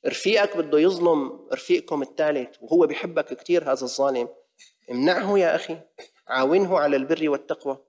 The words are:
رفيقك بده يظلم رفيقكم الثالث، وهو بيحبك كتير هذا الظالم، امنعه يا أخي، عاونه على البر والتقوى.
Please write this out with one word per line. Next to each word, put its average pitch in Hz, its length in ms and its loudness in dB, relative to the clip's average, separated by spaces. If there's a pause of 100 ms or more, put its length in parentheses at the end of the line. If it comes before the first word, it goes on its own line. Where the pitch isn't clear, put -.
رفيقك 202 520 0
بده 151 220 2
يظلم 170 720 0
رفيقكم 156 480 -2
الثالث، 143 600 -4
وهو 143 260 4
بيحبك 151 460 -6
كتير 170 300 -2
هذا 131 200 -2
الظالم، 127 460 -2 (600)
امنعه 180 460 0
يا 165 180 2
أخي، 165 240 -8 (480)
عاونه 165 520 2
على 143 160 2
البر 156 340 -2
والتقوى. 139 480 -6 (120)